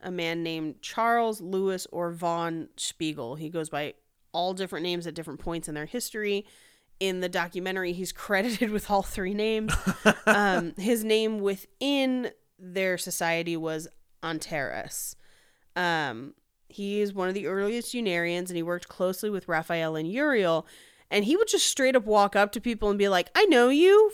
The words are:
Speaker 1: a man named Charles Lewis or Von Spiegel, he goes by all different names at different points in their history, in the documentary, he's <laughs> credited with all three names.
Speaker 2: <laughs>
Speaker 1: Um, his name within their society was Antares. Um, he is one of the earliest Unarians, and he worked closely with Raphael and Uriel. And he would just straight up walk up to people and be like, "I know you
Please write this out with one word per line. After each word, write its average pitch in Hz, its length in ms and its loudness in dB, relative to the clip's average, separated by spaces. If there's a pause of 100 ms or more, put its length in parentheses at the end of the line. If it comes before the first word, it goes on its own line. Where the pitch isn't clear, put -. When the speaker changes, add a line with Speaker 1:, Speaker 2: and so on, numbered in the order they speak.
Speaker 1:
a 180 120 -8
man 170 320 -2
named 160 360 -6
Charles 233 600 0
Lewis 190 500 -4
or 170 220 -4
Von 170 640 -4
Spiegel, 147 580 -6
he 160 160 -10
goes 160 180 -6
by 147 260 -6 (380)
all 180 220 -2
different 185 300 -6
names 175 220 -4
at 151 80 -8
different 160 260 -10
points 165 280 -6
in 156 60 -8
their 151 120 -6
history, 208 600 -4 (540)
in 185 200 -2
the 180 80 -2
documentary, 180 640 -4
he's 180 200 -8
<laughs> - 140 -14
credited 208 440 0
with 208 200 -4
all 196 120 4
three 196 320 -6
names. 220 440 0
Speaker 2:
<laughs> - 40 -6 (440)
Speaker 1:
Um, 190 500 2
his 214 280 0
name 220 360 2
within 254 920 -2 (280)
their 185 400 -2
society 170 580 -2
was 160 320 -6 (340)
Antares. 147 960 -6 (580)
Um, 151 600 -2 (340)
he 202 320 -4
is 202 140 0
one 185 140 0
of 190 60 -2
the 196 120 -4
earliest 208 480 -2
Unarians, 180 560 -2
and 175 60 -6
he 170 60 -2
worked 175 260 -4
closely 185 420 -2
with 190 180 -6
Raphael 160 480 -2
and 160 140 -4
Uriel. 208 560 2 (440)
And 202 140 2
he 269 120 4
would 427 120 2
just - 180 2
straight 262 300 4
up 220 80 2
walk 208 320 4
up 202 160 4
to 226 80 -6
people 214 300 0
and 202 80 2
be 202 100 4
like, 180 260 2
"I 415 120 8
know 254 240 8
you 392 440 8